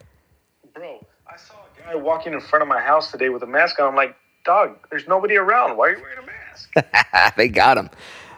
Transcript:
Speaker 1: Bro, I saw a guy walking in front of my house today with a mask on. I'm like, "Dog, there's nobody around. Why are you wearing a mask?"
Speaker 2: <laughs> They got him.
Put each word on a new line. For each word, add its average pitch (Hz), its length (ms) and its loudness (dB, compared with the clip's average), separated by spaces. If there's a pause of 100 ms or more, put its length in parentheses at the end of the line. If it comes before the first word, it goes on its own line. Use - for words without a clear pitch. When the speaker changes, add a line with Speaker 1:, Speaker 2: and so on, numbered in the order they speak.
(720)
Speaker 1:
Bro, 440 320 -20 (220)
I - 100 -20
saw - 160 -20
a - 340 -20
guy 165 80 -10
walking 160 380 -4
in 139 80 -8
front - 200 0
of 151 60 -2
my 127 140 -2
house 151 300 0
today 135 180 -2
with 123 140 -6
a 117 40 -14
mask 151 320 0
on. 143 80 2
I'm 135 80 -2
like, 135 180 0 (300)
"Dog, 185 340 0 (120)
there's - 180 -10
nobody 202 300 0
around. 196 400 0
Why 123 100 2
are 180 80 0
you - 60 -18
wearing 262 180 -18
a 254 60 -20
mask?" - 1080 0
Speaker 2:
<laughs> - 40 -14
They 113 100 2
got 117 300 4
him. - 120 -6 (480)